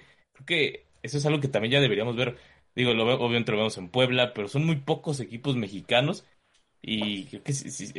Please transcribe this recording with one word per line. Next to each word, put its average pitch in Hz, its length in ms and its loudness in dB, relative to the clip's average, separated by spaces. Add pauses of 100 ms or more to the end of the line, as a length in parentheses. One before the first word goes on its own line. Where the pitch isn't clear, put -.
(340)
Creo 135 120 -20
que 156 420 -2 (140)
eso 131 160 -6
es 143 80 -2
algo 151 140 2
que 135 80 0
también 113 240 0
ya 143 80 4
deberíamos 113 380 2
ver 120 180 -2 (440)
digo, 120 140 4
lo 113 120 2
ve-, 123 100 4
obviamente 117 360 0
lo 107 60 2
vemos 107 200 0
en 90 120 -10
Puebla, 123 440 2
pero 104 140 -4
son 147 180 0
muy 165 120 2
pocos 160 420 -2
equipos 120 380 -4
mexicanos 113 680 0 (560)
y 107 440 -4
creo - 180 -16
que - 80 -4
si, 135 180 -6
si, - 300 -12